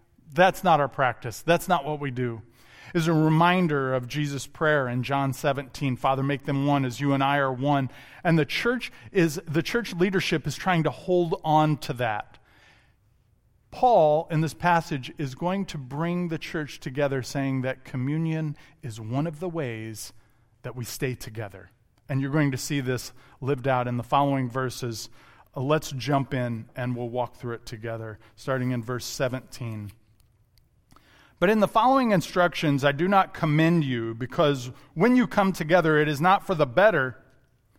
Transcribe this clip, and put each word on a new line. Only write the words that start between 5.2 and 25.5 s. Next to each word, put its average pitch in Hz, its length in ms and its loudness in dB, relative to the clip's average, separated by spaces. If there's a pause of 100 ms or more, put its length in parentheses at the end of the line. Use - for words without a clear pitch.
seventeen, 135 600 -2
"Father, 135 300 0
make 139 200 -4
them 139 220 -2
one 143 180 2
as 117 140 -6
you 143 140 0
and 135 100 2
I 139 160 2
are 135 140 0
one." 135 360 0 (360)
And 165 120 4
the 151 80 4
church - 460 -4 (220)
is, 165 340 0
the 156 160 -2
church 226 320 -4
leadership 180 500 0
is 143 120 -6
trying 170 280 0
to 151 60 0
hold 175 540 -2
on 156 340 4
to - 160 -8
that. 117 440 -6 (1300)
Paul, 165 580 4
in 156 120 0
this 160 140 -2
passage, 160 640 0
is 131 180 -6
going 185 300 -4
to - 120 -10
bring 165 500 -4
the 160 100 -6
church - 420 -8
together, 135 420 -2
saying 135 400 -4
that 131 220 -6
communion 156 720 -4 (260)
is 113 180 -12
one 127 280 -4
of 151 100 -10
the 185 100 -8
ways 113 640 -8 (500)
that 123 120 -12
we 127 100 -8
stay 127 300 -6
together. 107 560 -14 (380)
And 135 120 -2
you're 135 100 -4
going 147 220 2
to 127 40 -4
see 143 240 -4
this 127 320 -4 (280)
lived 131 280 -2
out 123 180 2
in 120 120 -4
the 117 40 -4
following 139 460 0
verses. 120 640 -6 (460)